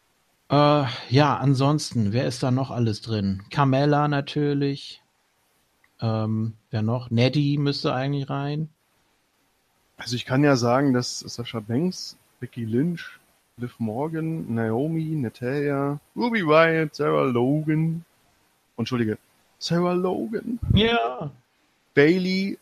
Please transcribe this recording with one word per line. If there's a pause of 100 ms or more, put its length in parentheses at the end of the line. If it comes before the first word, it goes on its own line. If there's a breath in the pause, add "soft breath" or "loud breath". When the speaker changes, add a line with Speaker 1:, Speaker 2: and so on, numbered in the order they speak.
(500)
Speaker 1:
Äh, (240 loud breath)
ja,
ansonsten,
wer
ist
da
noch
alles
drin?
Carmella
natürlich. (1000)
Ähm, (160)
wer
noch?
Neddy
müsste
eigentlich
rein. (1300)
Speaker 2:
Also
ich
kann
ja
sagen,
dass
Sasha
Banks, (240)
Becky
Lynch, (380)
Liv
Morgan,
Naomi, (100)
Natalia, (160)
Ruby
Riott,
Sarah
Logan, (720)
Entschuldige, (420)
Sarah
Logan, (160)
Speaker 1:
Ja. (640)
Speaker 2:
Bayley,